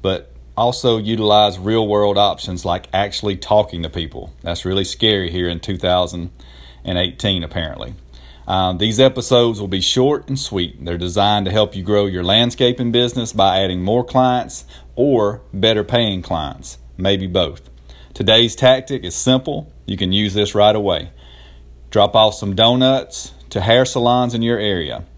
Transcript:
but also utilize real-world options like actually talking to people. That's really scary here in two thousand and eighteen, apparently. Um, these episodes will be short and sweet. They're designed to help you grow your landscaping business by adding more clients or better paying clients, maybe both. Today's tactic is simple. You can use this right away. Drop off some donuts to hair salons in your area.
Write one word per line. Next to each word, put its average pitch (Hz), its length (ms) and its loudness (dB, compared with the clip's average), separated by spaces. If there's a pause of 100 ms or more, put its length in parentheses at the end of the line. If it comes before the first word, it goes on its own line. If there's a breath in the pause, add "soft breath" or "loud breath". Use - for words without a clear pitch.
but 95 320 -4 (240)
also 120 400 0
utilize 104 600 2
real-world 104 600 2
options 92 480 -2
like 87 260 -4
actually 98 460 -4
talking 101 460 0
to 78 60 -6
people. - 520 -10
That's 85 240 -8
really 95 180 0
scary 98 480 0
here 90 160 -2
in 85 140 -4
two 95 160 -6
thousand 90 540 -2 (520 loud breath)
and 90 140 -4
eighteen, 90 480 -4
apparently. 76 480 -10 (540 soft breath)
Um, 92 320 -2
these 107 200 0
episodes 120 600 2
will 98 60 -6
be 95 140 -2
short 131 460 0
and 135 100 -6
sweet. 87 460 -6
They're 85 140 -6
designed 98 480 0
to 90 60 -2
help 104 240 2
you 95 80 -8
grow 101 240 2
your 90 160 -4
landscaping 120 680 2
business 120 400 -2
by 95 280 2
adding 90 240 -2
more 117 200 0
clients 127 640 -2 (300 loud breath)
or 117 480 0 (100)
better 107 300 0
paying 104 400 -2
clients, 76 560 -8 (180)
maybe 95 300 0
both. 87 420 -4 (460 soft breath)
Today's 110 400 2
tactic 131 500 2
is 90 100 -8
simple. 131 560 -2 (140)
You 101 100 -4
can 95 160 -2
use 101 220 0
this 104 220 0
right 104 200 6
away. 90 360 -2 (800 soft breath)
Drop 101 240 4
off 110 180 6
some 98 220 -4
donuts 127 760 2 (200)
to 104 100 -4
hair 117 240 4
salons 123 480 0
in 113 80 -2
your 117 160 0
area. 87 480 -4 (120)